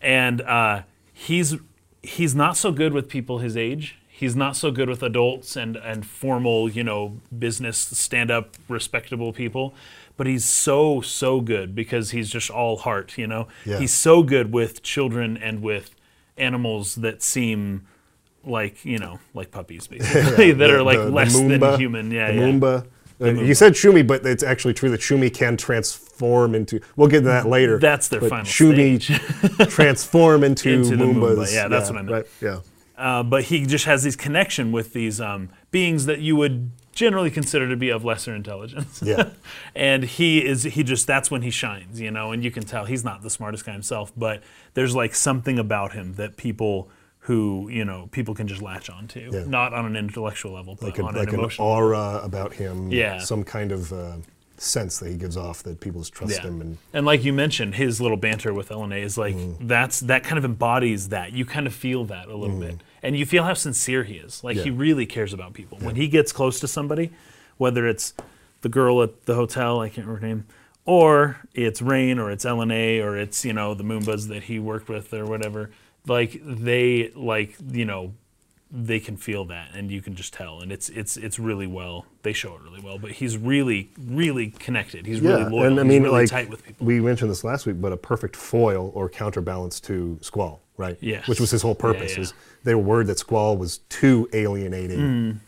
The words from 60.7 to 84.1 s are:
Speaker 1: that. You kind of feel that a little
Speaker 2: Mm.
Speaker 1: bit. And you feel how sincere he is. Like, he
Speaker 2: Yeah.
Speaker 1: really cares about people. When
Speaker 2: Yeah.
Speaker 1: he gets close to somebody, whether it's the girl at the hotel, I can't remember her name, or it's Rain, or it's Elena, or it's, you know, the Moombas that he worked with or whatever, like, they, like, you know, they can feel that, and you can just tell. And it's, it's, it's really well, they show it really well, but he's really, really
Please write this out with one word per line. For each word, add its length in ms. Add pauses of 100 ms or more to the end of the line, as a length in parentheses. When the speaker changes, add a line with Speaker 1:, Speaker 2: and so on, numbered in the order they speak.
Speaker 1:
that. 240
You 100
kind 220
of 80
feel 320
that 220
a 80
little 200
Speaker 2:
Mm. 40
Speaker 1:
bit. 160 (260)
And 160
you 80
feel 180
how 80
sincere 520
he 100
is. 280
Like, 140
he 140
Speaker 2:
Yeah. 60
Speaker 1:
really 280
cares 300
about 180
people. 300
When 120
Speaker 2:
Yeah. 80
Speaker 1:
he 60
gets 240
close 280
to 80
somebody, 420 (480)
whether 280
it's 280 (480)
the 80
girl 320
at 240
the 80
hotel, 460
I 100
can't 160
remember 160
her 60
name, 160 (420)
or 520 (160)
it's 280
Rain, 360
or 120
it's 160
Elena, 580
or 140
it's, 260
you 80
know, 220
the 100
Moombas 440
that 160
he 140
worked 300
with 240
or 140
whatever, 440 (360)
like, 380
they, 720
like, 420 (140)
you 140
know, 300 (580)
they 260
can 180
feel 280
that, 300
and 180
you 80
can 160
just 160
tell. 280
And 120
it's, 160
it's, 280
it's 220
really 300
well, 380 (160)
they 100
show 220
it 80
really 180
well, 180
but 140
he's 260
really, 520 (180)
really 400 (100)